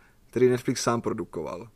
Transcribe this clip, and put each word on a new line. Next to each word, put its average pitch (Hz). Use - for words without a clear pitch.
který 123
Netflix 123
sám 120
produkoval. 90